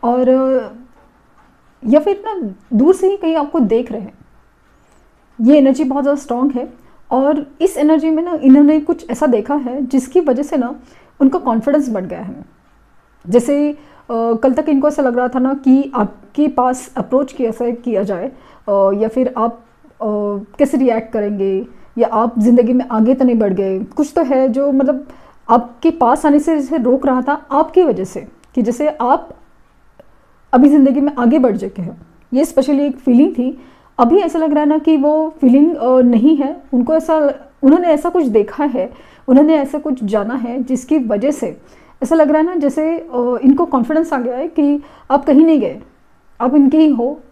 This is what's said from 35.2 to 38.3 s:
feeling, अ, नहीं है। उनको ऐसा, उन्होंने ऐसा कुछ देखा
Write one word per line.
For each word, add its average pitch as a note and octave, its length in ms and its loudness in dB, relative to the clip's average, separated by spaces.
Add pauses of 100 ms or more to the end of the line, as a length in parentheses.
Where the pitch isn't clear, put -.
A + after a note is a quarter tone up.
feeling, C#4+ 340 4
अ, B3+ 260 2
नहीं A#3+ 360 4
है। C#4 260 -4 (100)
उनको B3+ 220 0
ऐसा, D#4+ 220 0 (460)
उन्होंने E4+ 240 4
ऐसा D#4 220 0
कुछ F4 160 0
देखा G#3+ 380 0